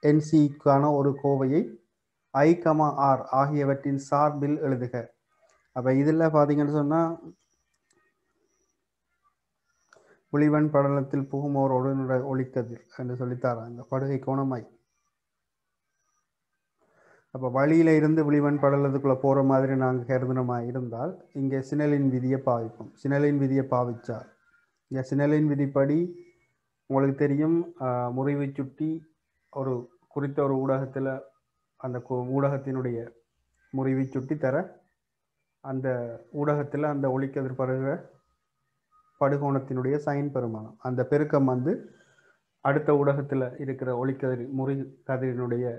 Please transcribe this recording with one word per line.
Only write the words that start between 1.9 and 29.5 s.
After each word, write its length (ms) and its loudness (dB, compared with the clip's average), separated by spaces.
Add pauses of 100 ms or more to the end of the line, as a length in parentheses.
ஐ 60 8 (120)
கமா 240 4 (220)
ஆர் 140 4 (180)
ஆகியவற்றின் 680 0
சார்பில் 500 0 (100)
எழுதுக. 280 -4 (800)
அப்ப 160 0 (100)
இதுல 340 2
பாத்தீங்கன்னு 420 2
சொன்னா 220 0 (3250)
விழிவெண் 420 4
படலத்தில் 600 0
புகும் 280 -2
ஓர் 160 0
ஒரு 220 0
நிற 140 -2 (160)
ஒளிக்கதிர் 520 -6 (180)
என்று 200 -6
சொல்லி 240 -6
தராங்க. 360 -4 (120)
படுகை 340 -2
கோணம் 340 -2
ஐ. 40 -16 (2750)
அப்ப 120 -6 (100)
வழியில 320 6 (120)
இருந்து 260 4
விழிவெண் 400 2
படலத்துக்குள்ள 480 2 (100)
போற 140 4 (140)
மாதிரி 220 4 (120)
நாங்க 240 0
கருதுனமா 480 -2 (120)
இருந்தால் 420 -6 (280)
இங்க 160 -2 (140)
சினலின் 440 2
விதியை 240 0 (120)
பாவிப்போம். 500 -4
சினலின் 420 2
விதியை 300 2
பாவிச்சா 460 -4 (720)
இங்க 220 -6
சினலின் 420 2
விதிப்படி 460 0 (920)
உங்களுக்கு 320 2
தெரியும், 340 2 (280)
ஆ, 20 -2 (300)
முறிவு 280 -2 (120)
சுட்டி 320 -6 (720)